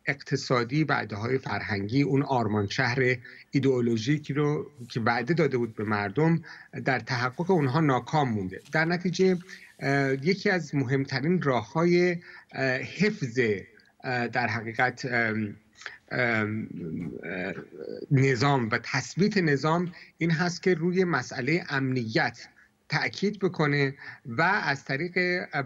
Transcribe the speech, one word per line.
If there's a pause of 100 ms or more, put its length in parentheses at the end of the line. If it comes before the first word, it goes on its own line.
اقتصادی،
وعده‌های
فرهنگی،
اون
آرمان
شهر (340)
ایدئولوژیکی
رو (180)
که
وعده
داده
بود
به
مردم، (420)
در
تحقق
اونها
ناکام
مونده. (120)
در
نتیجه، (440)
اه،
یکی
از
مهمترین
راه‌های، (360)
اه،
حفظ، (640)
اه،
در
حقیقت،
ام، (540)
ام، (560)
اه، (580)
نظام
و
تثبیت
نظام (260)
این
هست
که
روی
مسئله
امنیت (400)
تأکید
بکنه (320)
و
از
طریق (200)